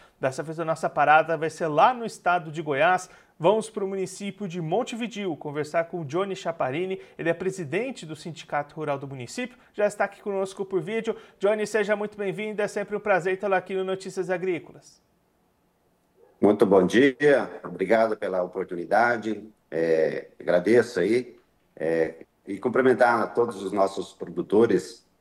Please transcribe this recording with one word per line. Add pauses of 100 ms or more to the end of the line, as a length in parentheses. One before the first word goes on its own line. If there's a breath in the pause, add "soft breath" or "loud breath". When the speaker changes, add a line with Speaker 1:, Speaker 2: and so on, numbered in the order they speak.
(200 soft breath)
Speaker 1:
Dessa
vez
a
nossa
parada
vai
ser
lá
no
estado
de
Goiás. (300 soft breath)
Vamos
pro
município
de
Montevideo
conversar
com
o
Johnny
Chaparini. (160 loud breath)
Ele
é
presidente
do
Sindicato
Rural
do
município. (160 soft breath)
Já
está
aqui
conosco
por
vídeo. (240 loud breath)
Johnny,
seja
muito
bem-vindo.
É
sempre
um
prazer
tê-lo
aqui
no
Notícias
Agrícolas. (1400)
Speaker 2:
Muito
bom
dia. (140)
Obrigado
pela
oportunidade. (300)
É, (100)
agradeço
aí. (400)
É, (220)
e
cumprimentar
a
todos
os
nossos
produtores (180)